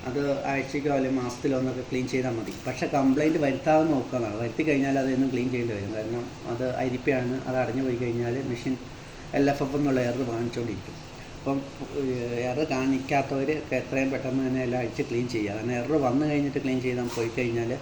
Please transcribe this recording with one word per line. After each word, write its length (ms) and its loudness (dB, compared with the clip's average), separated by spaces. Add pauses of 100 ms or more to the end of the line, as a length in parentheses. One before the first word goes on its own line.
അത് 100 -2 (320)
ആഴ്ചയ്ക്കോ 460 -2
അല്ലെങ്കിൽ 240 2
മാസത്തിലോ 380 -2
ഒന്നൊക്കെ 300 -2
ക്ലീൻ 240 0
ചെയ്താൽ 240 0
മതി. 160 -4 (140)
പക്ഷേ 180 -2 (100)
കംപ്ലയിന്റ് 480 6
വരുത്താതെ 400 6 (100)
നോക്കുകയെന്നാണ്. 480 0
വരുത്തി 280 -2
കഴിഞ്ഞാൽ 320 4
അതെന്നും 320 2
ക്ലീൻ 200 0
ചെയ്യേണ്ടി 240 0
വരും. 200 -4
കാരണം 260 -4 (300)
അത് 120 -2 (180)
അരിപ്പയാണ്, 520 0 (140)
അത് 140 0
അടഞ്ഞു 240 -2
പോയി 160 0
കഴിഞ്ഞാൽ 340 0 (140)
മെഷീൻ 240 -2 (640)
എൽ 120 6
എഫ് 140 -2
എഫ് 140 -2
എന്നുള്ള 200 4 (100)
എറർ 220 0
വാങ്ങിച്ചുകൊണ്ടിരിക്കും. 640 -4 (440)
അപ്പം, 200 -2 (400)
ഏഹ്, 480 -2
എറർ 260 0
കാണിക്കാത്തവർ 760 2 (300)
എത്രയും 340 0
പെട്ടെന്ന് 340 -2
തന്നെ 180 0
എല്ലാം 160 0
അഴിച്ച് 280 -2
ക്ലീൻ 240 0
ചെയ്യുക. 240 0
കാരണം 240 -2
എറർ 120 0 (140)
വന്നു 240 4
കഴിഞ്ഞിട്ട് 340 0
ക്ലീൻ 220 2
ചെയ്താൽ 200 0 (100)
പോയി 200 0
കഴിഞ്ഞാൽ 340 0 (100)